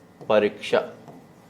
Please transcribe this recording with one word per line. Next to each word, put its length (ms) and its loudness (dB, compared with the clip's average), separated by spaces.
పరీక్ష, 440 0